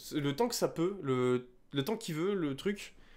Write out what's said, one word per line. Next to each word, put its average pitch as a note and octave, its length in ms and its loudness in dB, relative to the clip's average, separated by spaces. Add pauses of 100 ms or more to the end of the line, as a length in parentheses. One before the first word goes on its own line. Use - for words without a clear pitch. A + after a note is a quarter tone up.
(120)
le C#3+ 220 0
temps A3+ 140 2
que A#3+ 60 -2
ça F3+ 120 2
peut, F3+ 360 0
le, B2 480 2 (220)
le C#3 120 0
temps A3 120 0
qu'il F3 180 -6
veut, F3+ 200 0
le D3+ 220 0
truc. - 400 -4 (200)